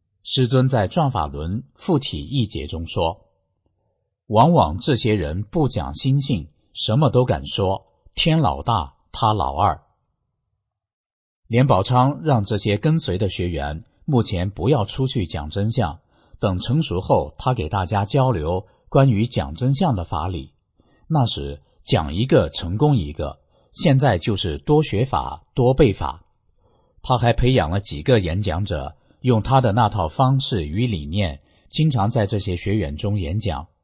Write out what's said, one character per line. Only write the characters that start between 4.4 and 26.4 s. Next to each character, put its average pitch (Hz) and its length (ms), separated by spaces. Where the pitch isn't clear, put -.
往 90 260
这 131 180
些 107 200
人 87 280
不 156 240
讲 71 280
心 135 260
性， 95 260
什 - 240
么 147 120
都 123 160
敢 76 220
说， 95 400
天 160 260
老 73 220
大， 95 320
他 107 220
老 71 240
二。 85 240
莲 120 180
宝 104 160
昌 131 400
让 131 220
这 104 160
些 104 180
跟 156 220
随 92 180
的 104 100
学 90 220
员 76 340
目 127 160
前 90 300
不 - 180
要 127 160
出 131 220
去 107 180
讲 78 240
真 101 220
相， 95 280
等 92 220
成 147 240
熟 92 180
后 78 380
他 127 160
给 76 120
大 92 200
家 101 180
交 131 240
流 87 380
关 139 220
于 107 160
讲 80 300
真 127 180
相 139 220
的 87 80
法 80 240
理。 80 260
那 147 180
时 71 340
讲 78 300
一 104 120
个 113 260
成 95 260
功 147 180
一 76 180
个， 69 260
现 135 260
在 120 220
就 107 160
是 76 240
多 151 240
学 107 220
法， - 380
多 123 180
背 131 180
法。 78 320